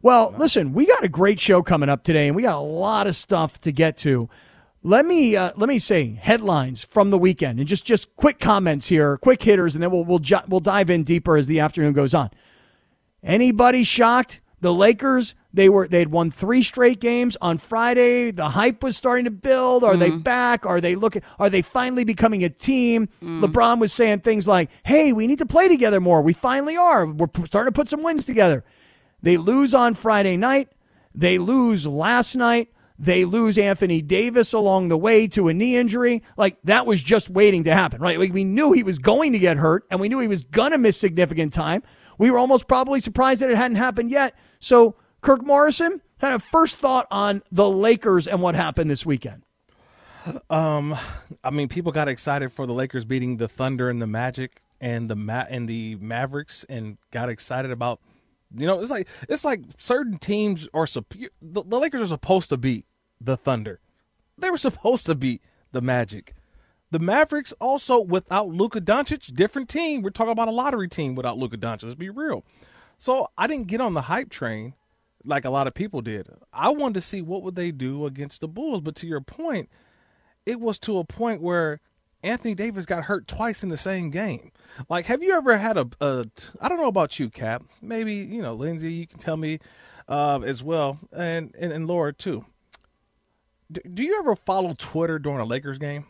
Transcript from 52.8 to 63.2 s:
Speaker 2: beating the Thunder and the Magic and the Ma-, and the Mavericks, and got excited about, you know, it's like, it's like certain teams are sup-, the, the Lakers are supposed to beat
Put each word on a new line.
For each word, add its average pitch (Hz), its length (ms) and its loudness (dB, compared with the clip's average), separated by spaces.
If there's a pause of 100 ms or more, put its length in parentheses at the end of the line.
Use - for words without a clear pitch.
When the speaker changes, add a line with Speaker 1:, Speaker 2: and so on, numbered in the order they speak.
Speaker 2:
beating 123 320 -4
the 110 120 -6
Thunder 127 400 -4
and 117 140 -4
the 113 40 -6
Magic 123 540 -8 (200)
and 117 280 -6
the 110 80 -6
Ma-, 110 320 -6
and 120 200 -8
the 110 280 -10
Mavericks, 127 720 -10
and 110 300 -12 (120)
got 120 180 -6
excited 127 420 -8
about, 120 300 -8 (540)
you 131 120 -6
know, 185 140 0
it's 233 100 -8
like, 214 180 -6 (200)
it's - 160 -4
like 254 160 -2 (160)
certain 247 420 -4
teams 202 560 -4
are 156 120 0
sup-, - 280 -10 (260)
the, 165 220 -10
the 202 160 -4
Lakers 277 240 -2
are 208 40 -4
supposed 175 440 -2
to 139 60 -2
beat 123 280 -4 (360)